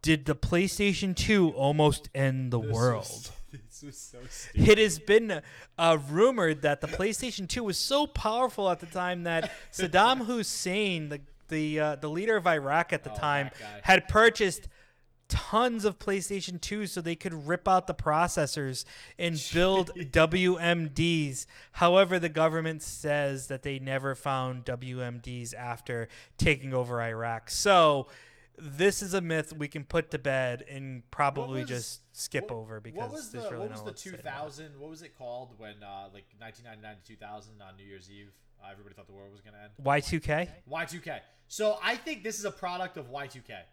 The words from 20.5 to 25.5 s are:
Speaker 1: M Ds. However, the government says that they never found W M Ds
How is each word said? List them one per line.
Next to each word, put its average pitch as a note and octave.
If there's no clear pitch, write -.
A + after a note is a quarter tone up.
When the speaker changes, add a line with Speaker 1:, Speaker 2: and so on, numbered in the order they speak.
Speaker 1:
M E3
Ds. D#3
However, F3+
the E3
government D#3+
says C#3+
that C3+
they C#3
never C3+
found B2+
W B2+
M A#2+
Ds B2